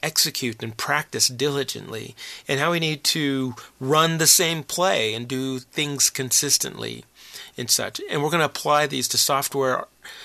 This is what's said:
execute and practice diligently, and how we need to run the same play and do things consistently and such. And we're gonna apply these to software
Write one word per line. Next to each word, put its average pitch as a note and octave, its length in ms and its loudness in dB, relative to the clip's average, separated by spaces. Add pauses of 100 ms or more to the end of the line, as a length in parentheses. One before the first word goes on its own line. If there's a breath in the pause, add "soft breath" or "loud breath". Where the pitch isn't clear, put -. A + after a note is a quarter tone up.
execute B2+ 600 0
and A2+ 140 -6
practice C#3+ 520 0
diligently, B2 840 -4 (320 loud breath)
and C#3+ 140 0
how E3+ 120 2
we E3+ 80 0
need D#3 240 -2
to C3+ 500 0 (260 loud breath)
run D#3 380 4
the D#3 80 2
same E3 360 4
play A#2 520 0
and A#2+ 120 -6
do C3 320 -4
things C#3+ 520 0
consistently - 960 -2 (500 loud breath)
and A#2+ 140 -4
such. - 280 0 (120)
And D3 120 0
we're D3+ 80 0
gonna E3 140 2
apply D3 440 2
these C3+ 200 -4
to - 80 -2
software C3+ 680 0 (380 loud breath)